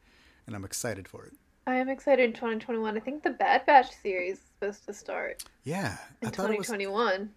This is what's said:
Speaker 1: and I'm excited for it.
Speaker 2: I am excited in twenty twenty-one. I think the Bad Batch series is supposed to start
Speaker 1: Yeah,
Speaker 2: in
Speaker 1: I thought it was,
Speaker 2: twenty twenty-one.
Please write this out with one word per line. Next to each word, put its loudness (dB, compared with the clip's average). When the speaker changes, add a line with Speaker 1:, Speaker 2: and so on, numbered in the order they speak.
Speaker 1:
and -10
I'm -8
excited -6
for -18
it. -20
Speaker 2:
I 0
am 0
excited 4
in 4
twenty -4
twenty-one. -4
I -4
think -8
the 2
Bad 2
Batch 8
series -2
is -20
supposed -6
to -10
start -8
Speaker 1:
Yeah, -4
Speaker 2:
in -4
Speaker 1:
I -4
thought -2
it 0
was, -4
Speaker 2:
twenty -4
twenty-one. 0